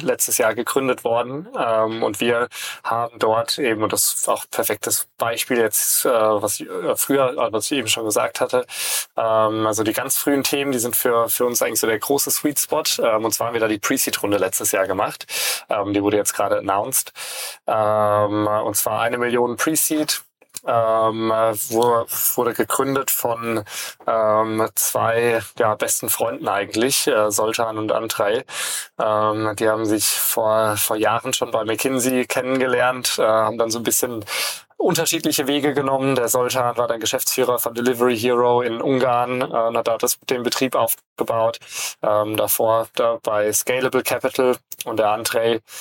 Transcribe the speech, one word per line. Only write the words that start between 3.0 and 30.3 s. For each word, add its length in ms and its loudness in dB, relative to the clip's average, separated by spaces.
dort 380 2
eben, 240 0
und 100 0
das 220 0
ist 140 -4
auch 140 0
ein 80 -16
perfektes 560 -2
Beispiel 420 -2
jetzt, 460 2
äh, 60 4
was 500 2
ich, 80 -12
äh, 280 -2
früher, 340 2
äh, 240 -2
was 160 -2
ich 80 -2
eben 100 -4
schon 160 -2
gesagt 360 0
hatte, 260 0
ähm, 500 2
also 180 0
die 80 0
ganz 240 -2
frühen 260 2
Themen, 300 -2
die 60 0
sind 180 -4
für, 320 2
für 160 0
uns 180 0
eigentlich 160 -2
so 80 0
der 120 2
große 320 -2
Sweet 280 -2
Spot, 240 -2
ähm, 260 2
und 80 -2
zwar 160 -2
haben 60 -4
wir 60 0
da 80 2
die 100 0
Pre-Seed-Runde 600 0
letztes 340 -2
Jahr 140 2
gemacht, 400 -4
ähm, 240 -2
die 100 2
wurde 140 2
jetzt 180 0
gerade 240 0
announced, 540 -2
ähm, 800 2
und 300 -2
zwar 260 -2
eine 160 0
Million 380 0
Pre-Seed, 640 -2
ähm, 640 2
wo-, 380 2
wurde 200 0
gegründet 580 0
von, 500 -2
ähm, 680 2
zwei, 640 0
ja, 180 4
besten 320 -2
Freunden 400 -2
eigentlich, 580 0
äh, 240 4
Soltan 480 -2
und 140 0
Andrei. 520 0
Ähm, 600 0
die 100 2
haben 160 2
sich 220 2
vor, 720 2